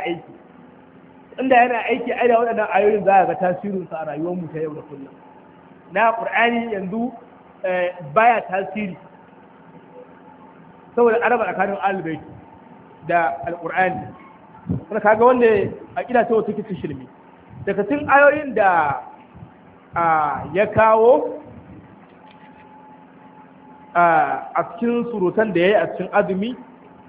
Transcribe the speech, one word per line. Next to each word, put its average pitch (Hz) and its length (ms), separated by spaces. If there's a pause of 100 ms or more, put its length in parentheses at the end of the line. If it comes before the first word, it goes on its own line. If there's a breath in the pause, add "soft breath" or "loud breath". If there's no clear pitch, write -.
aiki. 175 280 (1080)
Inda 254 160
yana 240 300
aiki, 247 260
ai 226 160
da 233 120
waɗannan 220 340
ayoyin 208 320
za 196 100
a 185 100
ga 165 100
tasirinsu 180 600
a 160 100
rayuwar 156 300
mu 175 180
ta 156 60
yau 151 140
da - 80
kullum. - 320 (800)
Na 220 220
Qur'ani 233 600
yanzu, 202 380 (520)
eh, 180 300 (200)
baya 220 280
tasiri. 190 560 (2000)
Saboda 233 280
an 214 80
raba 233 140
tsakanin 190 360
Ahlul 190 220
Bait 156 180 (840)
da 170 260 (140)
Al-Qur'ani. 170 600 (800)
Wanda 214 120
kaga 220 240
wanda 247 220 (480)
aqida 220 320
ta 233 60
wata 208 200
kici 202 280
shirme. 131 260 (580)
Daga 196 180
cikin 285 260
ayoyin 285 460
da, 170 460 (920)
a, 170 80 (500)
ya 196 140
kawo, 220 720 (2500)
a, 175 80 (520)
a 165 60 (160)
cikin 240 340
surutan 202 420
da 165 60
ya 175 80
yi 208 80
a 165 120
cikin - 260
azumi, 196 420 (540)